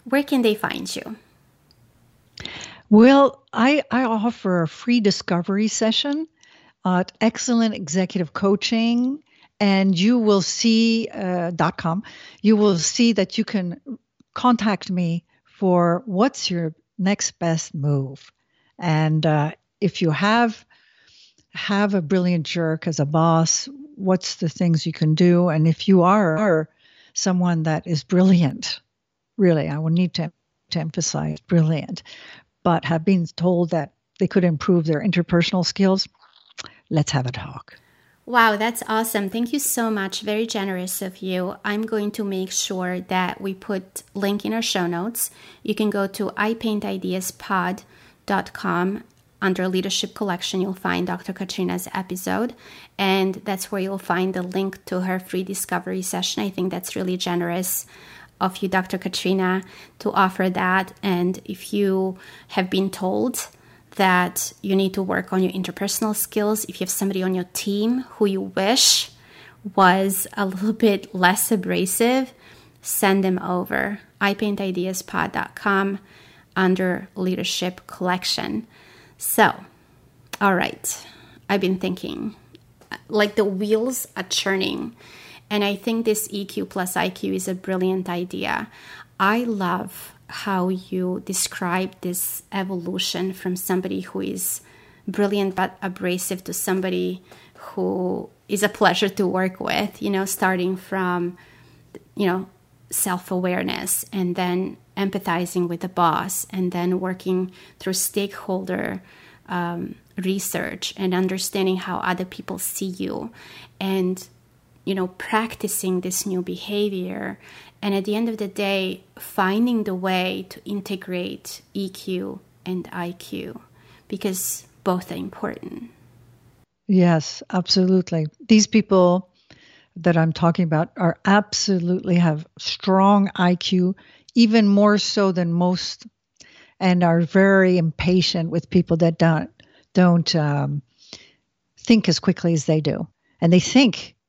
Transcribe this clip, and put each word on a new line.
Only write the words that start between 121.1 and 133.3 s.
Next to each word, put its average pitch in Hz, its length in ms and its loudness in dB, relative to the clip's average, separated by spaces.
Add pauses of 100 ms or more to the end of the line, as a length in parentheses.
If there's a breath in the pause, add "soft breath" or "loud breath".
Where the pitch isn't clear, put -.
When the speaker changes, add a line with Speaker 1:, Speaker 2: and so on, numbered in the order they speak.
Speaker 1:
E 196 160 -6
Q 190 520 -8 (240)
and 185 260 -6
I 175 220 -8
Q, - 480 -12 (480 soft breath)
because - 580 -6 (160)
both 180 300 -2
are - 20 -8
important. - 760 -10 (960)
Speaker 2:
Yes, 175 540 4 (120)
absolutely. 180 720 2 (200)
These 214 220 6
people 185 640 4 (640 soft breath)
that 170 220 2
I'm 160 160 4
talking 170 300 2
about 160 340 0
are 180 260 2
absolutely 185 920 2
have 160 300 2 (120)
strong 196 800 4